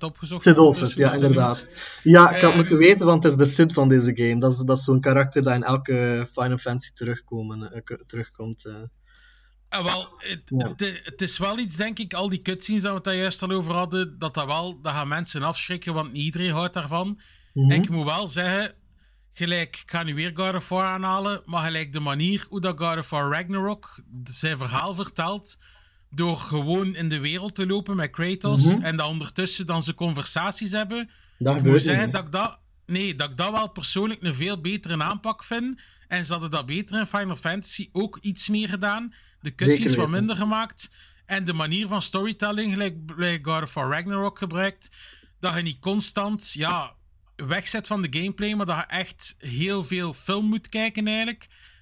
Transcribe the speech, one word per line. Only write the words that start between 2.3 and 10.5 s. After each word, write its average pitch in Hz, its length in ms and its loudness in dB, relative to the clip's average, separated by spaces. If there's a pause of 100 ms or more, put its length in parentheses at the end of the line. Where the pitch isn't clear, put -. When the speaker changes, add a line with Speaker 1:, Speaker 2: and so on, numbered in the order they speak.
Speaker 2:
ik 180 100 2
had - 100 8
Speaker 1:
Ehm, 170 60 4
Speaker 2:
moeten 165 200 6
weten, 180 300 8
want 165 160 6
het 160 100 6
is 139 60 2
de 143 60 8
Sid 165 280 4
van 139 160 4
deze 123 280 6
game. 117 240 2
Dat 131 120 4
is, 123 60 0
dat 131 200 2
is 131 60 -4
zo'n 131 160 4
karakter 135 420 2
dat 131 120 2
in 123 80 0
elke 123 720 0
Final 123 260 -2
Fantasy 123 360 -6
terugkomen, 110 800 -8
eh, 113 120 -12
k-, - 220 -12
terugkomt, 113 580 -10
eh. 107 100 -14 (960)
Speaker 1:
Ah, 190 160 -6
wel, 180 320 -6
het, 180 280 -10
Speaker 2:
Ja. 127 240 -2